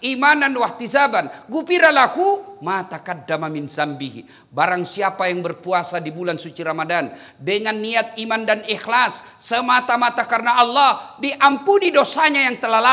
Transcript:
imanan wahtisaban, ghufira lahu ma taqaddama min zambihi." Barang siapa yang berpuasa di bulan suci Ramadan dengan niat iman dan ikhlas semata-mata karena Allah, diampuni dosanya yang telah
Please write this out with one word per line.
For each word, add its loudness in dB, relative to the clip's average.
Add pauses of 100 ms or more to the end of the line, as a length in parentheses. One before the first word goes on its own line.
imanan 2
wahtisaban, -2
ghufira 4
lahu 2
ma -4
taqaddama -6
min -6
zambihi." -6 (240)
Barang 0
siapa -4
yang -2
berpuasa -4
di -8
bulan -4
suci -14
Ramadan -4 (240)
dengan -2
niat -2
iman -4
dan 2
ikhlas 0 (160)
semata-mata 0
karena 2
Allah, 2
diampuni 2
dosanya 2
yang -2
telah 2